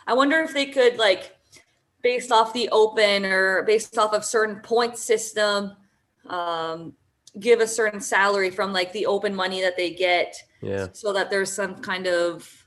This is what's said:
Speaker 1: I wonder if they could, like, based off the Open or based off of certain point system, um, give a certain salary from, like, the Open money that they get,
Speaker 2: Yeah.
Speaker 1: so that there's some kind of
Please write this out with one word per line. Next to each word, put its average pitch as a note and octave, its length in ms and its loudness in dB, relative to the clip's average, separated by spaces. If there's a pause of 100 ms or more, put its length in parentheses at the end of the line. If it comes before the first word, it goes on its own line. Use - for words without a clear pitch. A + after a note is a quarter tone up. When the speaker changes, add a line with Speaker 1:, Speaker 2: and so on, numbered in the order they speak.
Speaker 1:
I A3 80 0
wonder C#4+ 260 4
if D#4 120 -4
they C#4 140 -2
could, C4+ 320 4
like, G3 380 2 (680)
based B3 300 0
off A3+ 200 4
the A#3+ 180 -2
Open G#3+ 540 4
or F#3+ 380 2
based G#3+ 360 0
off G#3+ 140 2
of G#3 120 0
certain A3 320 -2
point A#3 420 -2
system, G#3 800 -2 (520)
um, E3 680 -6 (440)
give A3 220 4
a A3 60 4
certain G#3+ 340 -2
salary G3 500 2
from, G3 220 -4
like, F3+ 200 -2
the G#3+ 140 -4
Open G3+ 280 0
money F#3 260 -4
that F#3 160 -2
they F3 140 -4
get, F3 460 0 (240)
Speaker 2:
Yeah. G2 320 -6
Speaker 1:
so G#3 200 -6
that F#3+ 180 -2
there's F#3+ 220 -2
some F#3+ 300 -6
kind F#3 240 -6
of F3 420 -2 (180)